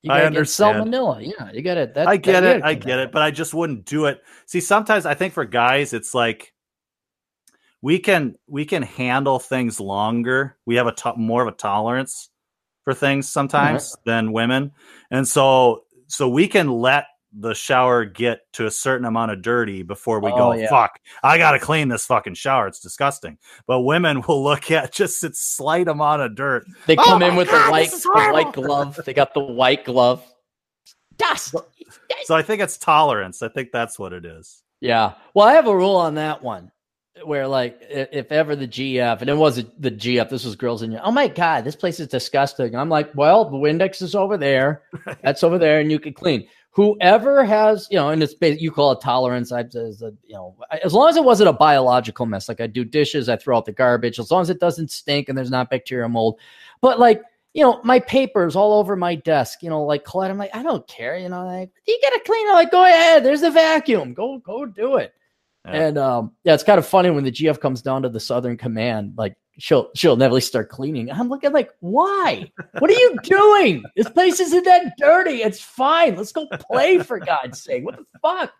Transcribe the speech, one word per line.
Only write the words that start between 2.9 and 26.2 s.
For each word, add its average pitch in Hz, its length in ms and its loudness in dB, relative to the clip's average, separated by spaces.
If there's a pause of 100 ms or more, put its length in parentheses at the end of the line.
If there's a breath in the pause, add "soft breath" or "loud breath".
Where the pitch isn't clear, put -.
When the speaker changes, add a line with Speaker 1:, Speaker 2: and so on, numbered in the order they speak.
Speaker 1:
that 131 80 -2
Speaker 2:
it. 127 80 -8
But 156 100 -2
I 156 80 2
just 151 240 -8
wouldn't 151 320 -6
do 151 220 -2
it. 139 120 -4 (280 soft breath)
See, 180 120 -4
sometimes 208 460 0
I 147 80 -2
think 180 220 -4
for 147 100 -4
guys, 123 480 0
it's 113 220 -10
like, 117 380 -4 (1300)
we 165 160 0
can, 170 360 -2 (120)
we 147 180 -8
can 156 180 -4
handle 131 560 -2
things 123 400 -6
longer. 117 840 -4
We 117 100 -2
have 123 120 2
a 113 60 -2
to-, - 240 -8
more 113 240 -2
of 117 60 0
a 101 100 -8
tolerance 113 720 -6 (540)
for 135 100 -4
things 139 340 -2
sometimes 143 640 -2
Speaker 1:
Mm-hmm. - 180 -10
Speaker 2:
than 113 240 -2
women. 131 380 -2 (380 soft breath)
And 127 180 -2
so, 131 560 2 (240)
so 135 220 -4
we 151 180 2
can 180 220 0
let 127 360 0 (280)
the 107 220 -8
shower 127 480 0
get 110 380 -6 (120)
to 113 120 -6
a 107 60 -4
certain 131 340 -4
amount 113 260 -4
of 98 100 -10
dirty 110 420 -4
before 101 360 -6
we 104 120 -4
Speaker 1:
Oh, 123 60 -2
Speaker 2:
go, 123 140 4
Speaker 1:
yeah. 110 180 -4
Speaker 2:
"Fuck, 113 300 2 (240 loud breath)
I 151 140 4
gotta 156 220 2
clean 151 280 -2
this 117 180 -6
fucking 104 280 -2
shower. 131 340 -2
It's - 140 -14
disgusting." 139 560 -6 (300 soft breath)
But 127 160 0
women 151 380 0
<laughs> - 60 -10
will 139 160 0
look 143 260 -2
at 151 220 0
just - 320 -4
its 151 160 -10
slight 165 480 -4
amount 151 360 -2